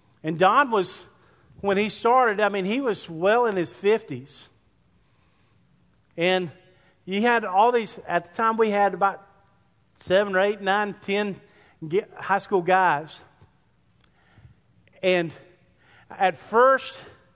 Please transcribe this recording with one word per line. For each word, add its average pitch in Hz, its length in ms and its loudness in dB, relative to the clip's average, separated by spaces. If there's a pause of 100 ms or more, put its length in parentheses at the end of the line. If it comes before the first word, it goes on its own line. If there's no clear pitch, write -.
(240)
And 156 160 -4
Don 233 320 4
was, 196 340 -2 (560)
when 196 160 0
he 214 120 0
started, 233 500 2
I 208 100 2
mean, 196 160 -4
he 226 160 -2
was 240 260 -4
well 196 380 0
in 214 100 -2
his 170 160 -4
fifties. 196 760 -4 (1700)
And 180 340 0 (540)
he 196 160 -4
had 233 240 0
all 202 260 2
these, 226 240 -2 (120)
at 170 180 -2
the - 100 -20
time 226 220 0
we 220 140 2
had 202 240 2
about 190 280 -2 (760)
seven 196 380 0
or 185 40 2
eight, 202 220 0
nine, 202 400 -2
ten 202 380 -4 (480)
ge-, 190 180 -2 (100)
high 196 240 -2
school 190 240 -2
guys. 165 560 0 (1800)
And 175 280 0 (840)
at 185 200 0
first, 254 560 2 (420)